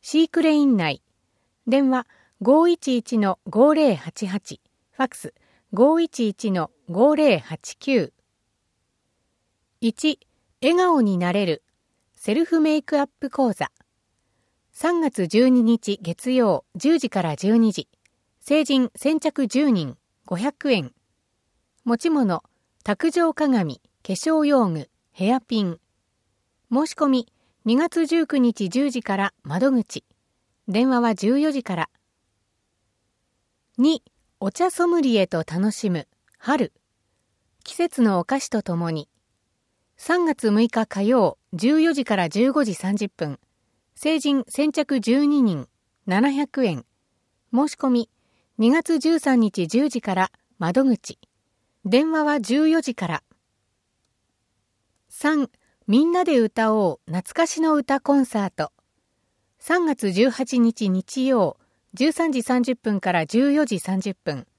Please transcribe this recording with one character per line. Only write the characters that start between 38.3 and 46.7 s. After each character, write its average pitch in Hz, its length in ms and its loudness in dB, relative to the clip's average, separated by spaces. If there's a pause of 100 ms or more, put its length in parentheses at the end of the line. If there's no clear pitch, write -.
子 - 100 -12
と 220 120 -2
と 175 160 -4
も 170 140 -4
に。 156 180 -8 (880)
三 349 280 0
月 262 260 0
六 208 100 2
日 226 240 0
火 - 160 -6
曜、 208 380 2 (140)
十 247 280 2
四 330 120 2
時 269 120 -4
か 214 100 -2
ら 180 140 0
十 240 220 0
五 294 120 0
時 208 120 -4
三 190 200 -4
十 202 140 -6
分。 147 300 -10 (560)
成 311 240 -2
人 277 280 -2
先 294 240 -2
着 277 300 -2
十 262 240 2
二 294 160 2
人、 165 260 0 (380)
七 214 260 2
百 277 340 -2
円。 151 200 -4 (640)